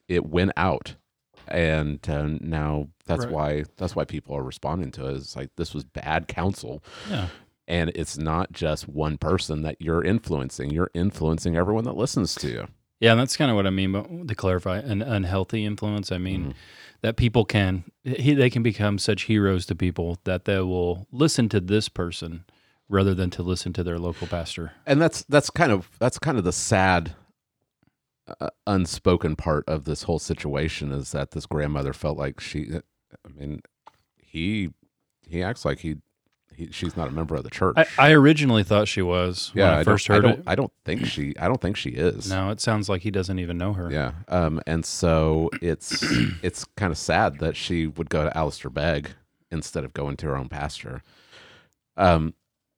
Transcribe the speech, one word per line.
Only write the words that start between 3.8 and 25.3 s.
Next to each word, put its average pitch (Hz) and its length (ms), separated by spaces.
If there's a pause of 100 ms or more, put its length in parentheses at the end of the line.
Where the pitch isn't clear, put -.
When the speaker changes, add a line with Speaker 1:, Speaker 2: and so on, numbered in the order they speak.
Speaker 1:
why 73 100
people 71 300
are 69 80
responding 69 480
to 67 160
it. 69 100
It's 67 180
like, 67 200
this 82 180
was 71 100
bad 78 440
counsel. - 560 (260)
Speaker 2:
Yeah. 107 200 (380)
Speaker 1:
And 82 260
it's - 240
not 80 340
just 76 380
one 76 300
person 80 420
that 78 180
you're 82 240
influencing. 73 680
You're 82 240
influencing 82 600
everyone 104 280
that 135 120
listens 104 400
to - 140
you. 58 180 (320)
Speaker 2:
Yeah, 113 120
and 113 100
that's 131 160
kinda 135 160
what 98 140
I - 20
mean, 95 220
but 165 360
to 110 80
clarify, 92 440
an 107 240
unhealthy 98 600
influence, 104 460
I 92 60
mean 92 240
Speaker 1:
Mm-hmm. 71 100 (500)
Speaker 2:
that 113 140
people 117 300
can, 95 380 (200)
he, 131 300
they 131 160
can 117 140
become 104 340
such 101 260
heroes 98 440
to 90 80
people 85 480
that 92 220
they 98 140
will 90 520
listen 127 380
to 104 120
this 101 280
person 85 540 (460)
rather 98 240
than 92 160
to 90 140
listen 90 300
to 90 100
their 85 160
local 85 260
pastor. 82 460 (160)
Speaker 1:
And 143 120
that's, 160 300
that's 143 220